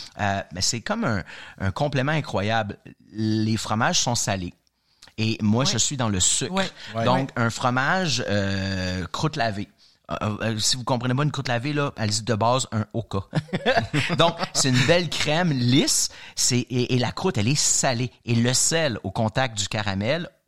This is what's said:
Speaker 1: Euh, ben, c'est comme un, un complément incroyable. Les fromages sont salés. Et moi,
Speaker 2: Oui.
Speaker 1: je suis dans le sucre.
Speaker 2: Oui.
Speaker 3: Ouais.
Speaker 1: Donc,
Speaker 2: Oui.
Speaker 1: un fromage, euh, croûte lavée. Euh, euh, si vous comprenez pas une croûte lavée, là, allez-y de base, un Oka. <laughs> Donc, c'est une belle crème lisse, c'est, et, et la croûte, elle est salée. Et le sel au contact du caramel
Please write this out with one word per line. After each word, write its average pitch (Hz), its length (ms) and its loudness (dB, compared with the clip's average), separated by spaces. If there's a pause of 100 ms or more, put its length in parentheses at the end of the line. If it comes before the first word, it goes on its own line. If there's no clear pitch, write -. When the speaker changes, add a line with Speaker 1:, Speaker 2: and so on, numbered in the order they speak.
(200)
Speaker 1:
Euh, 98 220 0 (100)
ben, 107 80 -6
c'est 113 200 0
comme 220 240 -4
un, 107 180 0 (380)
un 95 100 0
complément 143 420 0
incroyable. 110 680 -2 (340)
Les 110 440 2
fromages 117 440 0
sont 120 160 0
salés. 92 380 -2 (640)
Et 110 240 0
moi, 110 220 4
Speaker 2:
Oui. - 80 0
Speaker 1:
je 117 60 0
suis - 180 0
dans 120 120 0
le 101 100 0
sucre. - 360 0
Speaker 2:
Oui. 190 100 0 (300)
Speaker 3:
Ouais. 117 100 -2
Speaker 1:
Donc, 135 320 2
Speaker 2:
Oui. 123 80 0
Speaker 1:
un 117 60 2
fromage, 131 760 0
euh, 95 840 -2
croûte 156 240 -2
lavée. 107 320 -2 (420)
Euh, - 60 -4 (260)
euh, 110 160 -2
si 107 180 0
vous 127 60 -6
comprenez 123 320 0
pas 135 80 0
une 151 80 2
croûte 127 160 -4
lavée, 123 260 -2
là, 143 240 -2
allez-y 107 260 -2
de 113 120 0
base, 113 380 2
un 110 200 0
Oka. 95 280 -4 (480)
<laughs> 156 500 0
Donc, 165 160 4 (200)
c'est - 160 2
une 123 160 4
belle 170 220 4
crème 156 440 0
lisse, 131 560 4 (260)
c'est, - 240 2
et, 123 360 0
et 123 40 4
la 117 140 0
croûte, - 260 -2
elle 104 100 2
est 139 60 4
salée. 127 560 2 (140)
Et 117 100 2
le 120 200 4
sel 156 500 2
au 95 60 -4
contact 120 480 0
du - 100 -2
caramel 107 600 -2 (200)